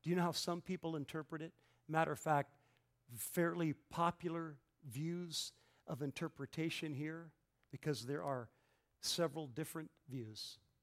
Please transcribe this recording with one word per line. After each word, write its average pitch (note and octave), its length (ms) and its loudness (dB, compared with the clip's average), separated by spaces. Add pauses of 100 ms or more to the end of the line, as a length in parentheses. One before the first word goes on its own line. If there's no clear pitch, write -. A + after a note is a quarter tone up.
Do D#3 80 0
you F3 60 6
know F3+ 60 6
how E3+ 100 4
some F3 300 0
people E3 340 -2
interpret D#3 460 -4
it? E3 120 -10 (340)
Matter D#3+ 240 4
of - 80 -2
fact, D3 340 4 (640)
fairly E3+ 560 2
popular E3 840 -2 (240)
views D#3+ 680 -2 (340)
of C#3 160 -4
interpretation D#3 920 -2
here, D#3+ 380 -6 (380)
because C#3 360 -2
there C#3+ 160 0
are C3 280 -2 (500)
several D#3 480 0
different D#3 420 -6 (160)
views. A2 520 -8 (240)